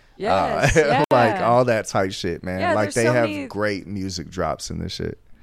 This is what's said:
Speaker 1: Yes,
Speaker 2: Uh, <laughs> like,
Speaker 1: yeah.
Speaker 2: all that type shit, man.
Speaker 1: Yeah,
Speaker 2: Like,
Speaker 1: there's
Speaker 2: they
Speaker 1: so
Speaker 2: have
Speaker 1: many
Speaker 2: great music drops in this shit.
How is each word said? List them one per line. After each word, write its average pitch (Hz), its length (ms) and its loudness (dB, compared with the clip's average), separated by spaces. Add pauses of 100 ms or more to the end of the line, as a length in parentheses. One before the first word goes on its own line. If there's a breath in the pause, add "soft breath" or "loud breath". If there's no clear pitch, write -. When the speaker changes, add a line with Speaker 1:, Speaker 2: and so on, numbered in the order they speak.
(180 soft breath)
Speaker 1:
Yes, 185 580 0
Speaker 2:
Uh, 147 300 4
<laughs> - 40 -6
like, 117 260 4
Speaker 1:
yeah. 92 120 0
Speaker 2:
all 123 160 4
that 110 220 0
type 98 260 -2
shit, 85 300 -6
man. 92 180 -4
Speaker 1:
Yeah, - 140 0
Speaker 2:
Like, 107 120 2
Speaker 1:
there's 95 100 -8
Speaker 2:
they 117 80 4
Speaker 1:
so - 100 4
Speaker 2:
have 117 160 2
Speaker 1:
many 98 160 -8
Speaker 2:
great 101 400 -4
music 92 420 -8
drops 82 420 -4
in 82 80 -8
this 85 140 -6
shit. 50 260 -8 (240 soft breath)